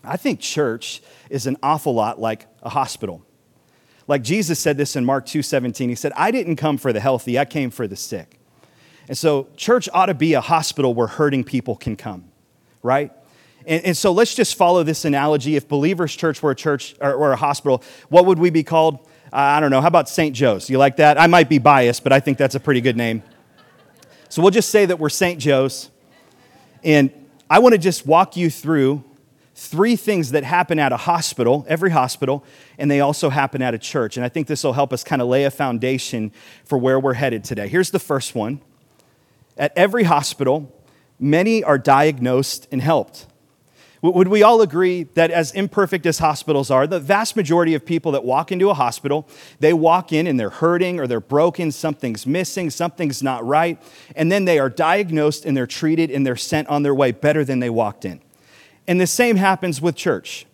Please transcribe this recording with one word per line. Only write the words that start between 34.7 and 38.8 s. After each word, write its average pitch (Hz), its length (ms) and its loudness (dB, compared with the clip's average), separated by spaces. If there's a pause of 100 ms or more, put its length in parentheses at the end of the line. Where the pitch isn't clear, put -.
help 135 220 -2
us 120 100 -8
kinda 131 220 -2
lay 127 180 2
a 139 80 0
foundation 123 800 -4 (320)
for 143 140 -2
where 131 200 2
we're 131 180 0
headed 120 280 -4
today. 104 240 -8
Here's 170 240 -2
the 185 80 -2
first - 340 -6
one. 123 280 -6 (960)